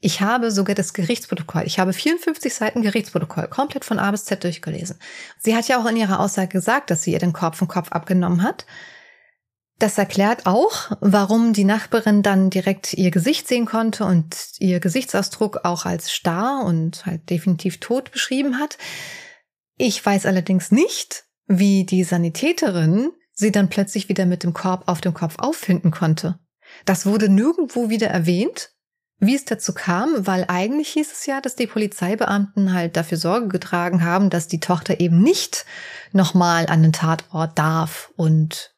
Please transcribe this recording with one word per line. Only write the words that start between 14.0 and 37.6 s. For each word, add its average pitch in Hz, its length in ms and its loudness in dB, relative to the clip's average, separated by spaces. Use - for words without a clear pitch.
und 165 320 2
ihr 180 200 2
Gesichtsausdruck 196 840 -2
auch 175 200 -2
als 175 280 -6
starr 220 520 -2
und 165 420 -2
halt 170 240 -8
definitiv 175 500 -2
tot 262 320 -4
beschrieben 262 480 -2
hat. 302 180 -8
Ich - 280 -2
weiß 196 220 2
allerdings 185 440 0
nicht, - 540 0
wie 196 380 4
die 185 200 0
Sanitäterin 180 1040 0
sie 208 180 0
dann 196 180 4
plötzlich 196 400 -2
wieder 190 180 0
mit 175 180 0
dem 175 80 0
Korb 185 340 -4
auf 170 140 -2
dem 175 140 -2
Kopf 160 240 -6
auffinden 190 520 2
konnte. 160 480 0
Das 190 200 0
wurde 208 240 2
nirgendwo 240 640 2
wieder 220 180 0
erwähnt, 180 600 0
wie 214 160 4
es 277 100 -2
dazu 185 300 -4
kam, 196 520 0
weil 185 220 0
eigentlich 214 420 -2
hieß 302 220 -2
es - 140 -10
ja, 269 140 -4
dass 262 160 -8
die 240 100 -2
Polizeibeamten 202 1080 -2
halt 170 240 -2
dafür 160 220 -2
Sorge 202 300 0
getragen 175 560 0
haben, 185 260 2
dass 175 180 -2
die 165 120 -4
Tochter - 400 -2
eben 170 200 4
nicht - 460 2
nochmal 175 540 4
an 160 160 4
den 160 100 8
Tatort 160 680 -2
darf 160 580 -2